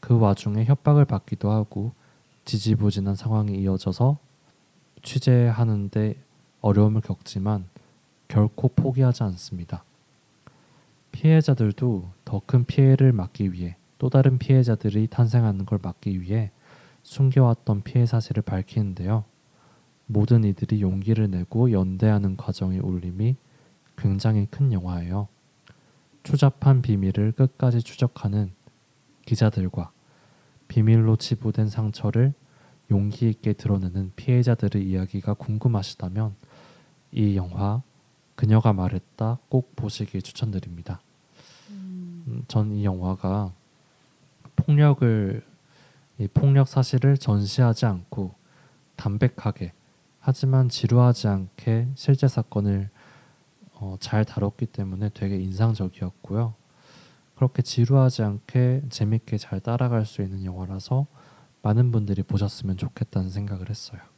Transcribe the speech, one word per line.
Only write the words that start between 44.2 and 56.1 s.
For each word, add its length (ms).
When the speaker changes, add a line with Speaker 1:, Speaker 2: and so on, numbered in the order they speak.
Speaker 1:
폭력을, 880
이 100
폭력 400
사실을 480
전시하지 720
않고 480
담백하게, 760
하지만 480
지루하지 600
않게 640
실제 340
사건을 600
어, 160
잘 240
다뤘기 420
때문에 460
되게 260
인상적이었고요. 1160